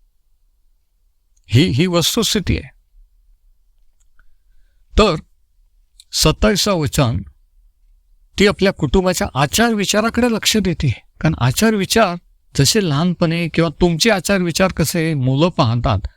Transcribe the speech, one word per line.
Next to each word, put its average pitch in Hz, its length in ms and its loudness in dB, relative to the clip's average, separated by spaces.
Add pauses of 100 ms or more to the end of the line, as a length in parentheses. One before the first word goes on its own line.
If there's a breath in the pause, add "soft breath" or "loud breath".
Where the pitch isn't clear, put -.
(1500)
ही, 147 220 2
ही 156 180 0
वस्तुस्थिती 180 720 -2
आहे. - 200 -16 (2250)
तर 196 160 4 (1000)
सत्तावीसचं 202 600 0
वचन, 143 500 -2 (1160)
ती 196 80 4
आपल्या 190 260 0
कुटुंबाच्या 185 640 0
आचार 220 400 0
विचाराकडे 214 560 -2
लक्ष 214 260 -2
देते. 170 460 -2 (180)
कारण 160 180 0
आचार 214 360 2
विचार 190 420 0 (400)
जसे 180 320 2
लहानपणे 165 600 0
किंवा 165 220 0 (100)
तुमचे 175 300 2
आचार 196 280 0
विचार 180 340 0
कसे 165 420 -2
मुलं 135 340 0
पाहतात, 120 500 0 (180)